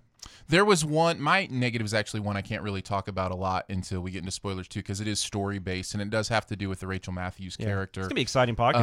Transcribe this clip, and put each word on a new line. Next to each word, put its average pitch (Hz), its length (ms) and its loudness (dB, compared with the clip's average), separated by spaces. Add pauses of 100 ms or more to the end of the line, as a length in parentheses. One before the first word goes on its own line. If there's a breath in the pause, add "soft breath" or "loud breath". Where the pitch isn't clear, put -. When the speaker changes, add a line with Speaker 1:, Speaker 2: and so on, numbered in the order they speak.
(480 loud breath)
Speaker 1:
There 175 160 6
was 190 220 6
one, 160 340 2
my 175 300 2
negative 120 340 0
is 104 80 -2
actually 107 280 0
one 101 160 -2
I 101 40 -2
can't 107 220 -6
really 98 180 -2
talk 98 280 -4
about 92 220 -2
a 92 40 -4
lot 92 340 -2
until 95 320 -4
we 90 100 -6
get 92 100 -6
into 90 100 -6
spoilers 92 380 -6
too, 101 140 -6
'cause 98 180 -6
it 107 80 -2
is 104 120 0
story-based, 95 720 -4
and 104 100 -2
it 101 60 -4
does 107 200 0
have 110 180 0
to 107 100 -6
do 98 140 -4
with 92 100 -6
the 95 60 -8
Rachel 92 260 -6
Matthews 90 460 -8
Speaker 2:
Yeah. 113 80 -4
Speaker 1:
character. 95 340 -2
Speaker 2:
It's 92 80 -4
gonna - 60 -4
be 151 80 0
an - 20 4
exciting 120 320 4
podcast 120 160 6 (100)